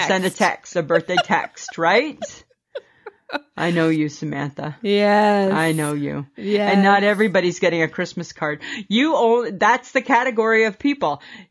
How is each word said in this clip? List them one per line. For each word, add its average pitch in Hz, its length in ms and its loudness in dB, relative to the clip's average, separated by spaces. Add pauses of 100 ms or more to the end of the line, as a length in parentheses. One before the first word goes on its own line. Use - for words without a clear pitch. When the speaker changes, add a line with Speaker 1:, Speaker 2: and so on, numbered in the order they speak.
Speaker 1:
send 190 180 0
a 185 40 0
Speaker 2:
Text. - 100 -8
Speaker 1:
text, - 360 -4
a 170 80 -2
birthday 165 340 -2
text, - 600 -4
right? 202 500 0
Speaker 2:
<laughs> - 1300 -16
Speaker 1:
I 170 140 -2
know 165 180 2
you, 156 200 0
Samantha. 147 720 -8
Speaker 2:
Yes. 208 720 2
Speaker 1:
I 160 200 2
know 151 220 -2
you. 143 420 -6
Speaker 2:
Yes. 202 380 0
Speaker 1:
And 196 100 6
not 196 200 4
everybody's 190 560 2
getting 170 220 2
a 156 60 0
Christmas 170 460 -8
card. 147 280 -6 (260)
You 269 280 2
only, 233 360 2
that's 220 400 2
the 254 100 0
category 226 640 2
of 214 120 -4
people. 277 440 -2 (300)